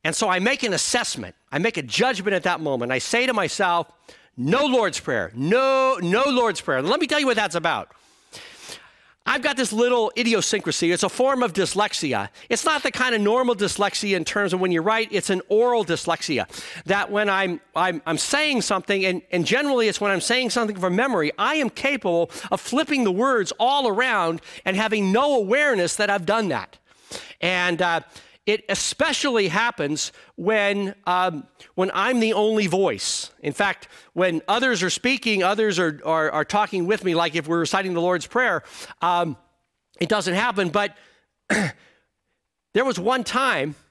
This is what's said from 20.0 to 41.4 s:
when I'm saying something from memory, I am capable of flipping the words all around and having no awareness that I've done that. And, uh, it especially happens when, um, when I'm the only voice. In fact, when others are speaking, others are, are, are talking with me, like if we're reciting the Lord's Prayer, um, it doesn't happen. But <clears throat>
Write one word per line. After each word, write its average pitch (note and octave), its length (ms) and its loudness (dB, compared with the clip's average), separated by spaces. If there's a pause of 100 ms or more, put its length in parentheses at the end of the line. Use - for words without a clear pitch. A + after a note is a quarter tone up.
when G#3 100 0
I'm F#3 100 2
saying A#3+ 300 0
something A3 260 -2
from F#3 200 0
memory, G#3+ 420 0
I B3+ 180 0
am C4+ 140 0
capable F#3 600 0 (180)
of F#3+ 100 0
flipping C4 440 0
the F#3+ 80 2
words A3 480 2
all C4 260 2
around G3 540 0 (240)
and F#3+ 120 0
having G#3 360 2
no C#4 240 4
awareness A3 600 2
that G#3 140 0
I've F#3+ 160 0
done G#3 220 2
that. A2 300 -6 (640)
And, F3+ 400 0
uh, E3+ 200 0 (440)
it G#3 240 0
especially A#3+ 800 0
happens D#3 640 -2 (240)
when, G3+ 640 0 (100)
um, F3+ 400 0 (300)
when F#3 180 0
I'm A#3+ 240 2
the A3 140 2
only G#3+ 340 2
voice. E3 640 -2 (100)
In D3 120 -4
fact, - 340 -2 (280)
when E3+ 340 0
others A#3 340 0
are F3+ 80 0
speaking, A3 540 0
others G3+ 340 2
are, D#3 260 0
are, D#3+ 260 0
are D3+ 140 0
talking G3 420 0
with G3+ 180 -2
me, F3+ 100 0
like E3 220 0
if D3+ 100 -4
we're E3+ 140 0
reciting F#3+ 340 -2
the E3+ 60 0
Lord's F3 260 0
Prayer, A3+ 380 -2 (360)
um, F3 360 0 (640)
it D3 80 -2
doesn't F3+ 260 0
happen. G3 360 0
But G3+ 260 -2 (260)
<clears throat> - 260 -20